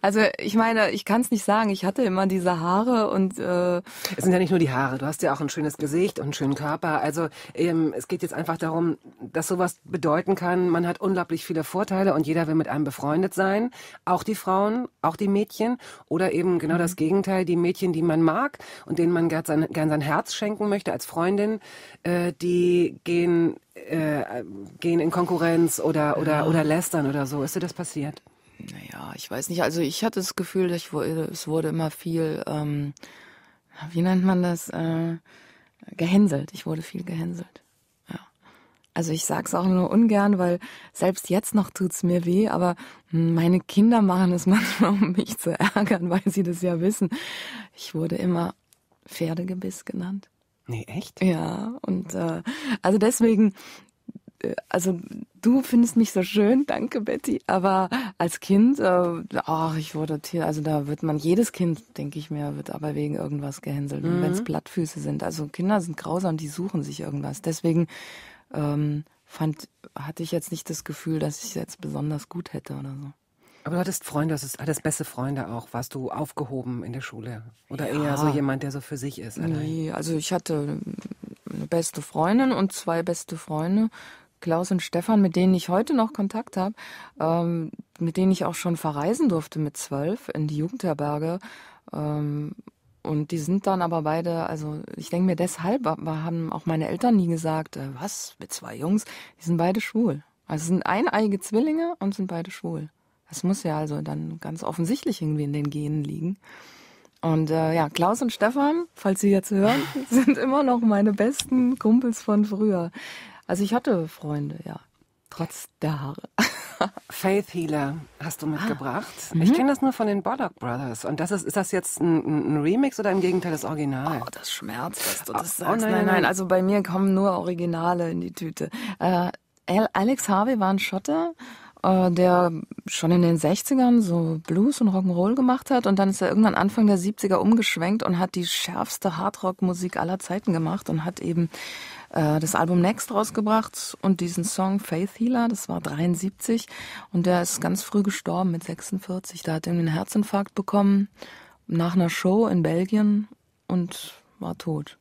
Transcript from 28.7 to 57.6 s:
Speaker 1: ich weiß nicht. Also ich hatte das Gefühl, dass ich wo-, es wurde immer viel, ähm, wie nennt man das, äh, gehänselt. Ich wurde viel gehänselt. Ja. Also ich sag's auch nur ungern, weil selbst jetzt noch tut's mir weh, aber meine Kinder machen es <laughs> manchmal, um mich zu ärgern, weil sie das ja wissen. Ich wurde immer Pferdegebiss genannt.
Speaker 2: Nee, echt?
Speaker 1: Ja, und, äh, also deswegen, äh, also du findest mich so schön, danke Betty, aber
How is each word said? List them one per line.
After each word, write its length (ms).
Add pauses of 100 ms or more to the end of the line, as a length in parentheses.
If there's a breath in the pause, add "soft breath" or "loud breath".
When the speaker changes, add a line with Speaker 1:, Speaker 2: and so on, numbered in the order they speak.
Speaker 1:
ich 160
weiß 200
nicht. 120
Also 200
ich 200
hatte 160
das 160
Gefühl, 340
dass 100
ich 120
wo-, 120
es 440
wurde 220
immer 220
viel, 560
ähm, 480 (960 loud breath)
wie 100
nennt 240
man 180
das, 280
äh, 460 (800 soft breath)
gehänselt. 600
Ich 100
wurde 160
viel 240
gehänselt. 580 (460)
Ja. 100 (760 soft breath)
Also 180
ich 140
sag's 280
auch 120
nur 240
ungern, 480
weil 200 (360 loud breath)
selbst 340
jetzt 260
noch 140
tut's 340
mir 220
weh, 240
aber 280 (340 loud breath)
meine 500
Kinder 400
machen 320
es 140
<laughs> 0
manchmal, 440
um 220
mich 240
zu 140
ärgern, 580
weil 160
sie 180
das 200
ja 180
wissen. 300 (640 loud breath)
Ich 200
wurde 220
immer 380 (520)
Pferdegebiss 800
genannt. 460 (360)
Speaker 2:
Nee, 220
echt? 340
Speaker 1:
Ja, 600
und, 320
äh, 280 (400 loud breath)
also 160
deswegen, 560 (840 loud breath)
äh, 140 (140)
also 300 (420)
du 220
findest 340
mich 160
so 100
schön, 440
danke 340
Betty, 460
aber 420 (300 loud breath)